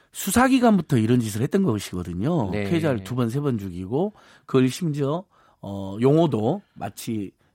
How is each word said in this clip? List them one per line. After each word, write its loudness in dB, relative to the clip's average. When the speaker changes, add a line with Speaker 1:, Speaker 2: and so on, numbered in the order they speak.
Speaker 1:
수사기관부터 2
이런 4
짓을 -4
했던 0
것이거든요. -2
Speaker 2:
네. -4
Speaker 1:
피해자를 0
두 -8
번, 0
세 -4
번 -2
죽이고 -6
그걸 4
심지어, -4
어, -10
용어도 4
마치 -8